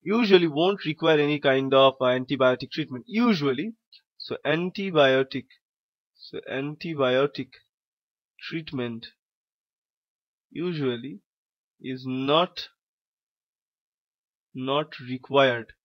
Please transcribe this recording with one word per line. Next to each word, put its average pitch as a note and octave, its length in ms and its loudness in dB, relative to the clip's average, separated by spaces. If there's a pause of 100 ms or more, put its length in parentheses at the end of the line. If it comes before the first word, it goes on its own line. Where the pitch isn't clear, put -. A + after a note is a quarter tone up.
usually G3 440 4
won't E3+ 380 0
require D#3 320 2
any D3 220 0
kind C3+ 340 2
of, C3+ 260 6
uh, C3 60 0
antibiotic B2+ 640 0
treatment. B2+ 360 -8
Usually, G3 640 0 (440)
so - 280 -10
antibiotic, D3+ 1000 0 (680)
so - 240 -16 (120)
antibiotic C#3 960 -2 (920)
treatment B2 680 -8 (1400)
usually D3 720 -6 (600)
is C3 240 -10
not, C#3 640 -2 (1800)
not C3+ 460 -4
required. B2+ 760 0 (120)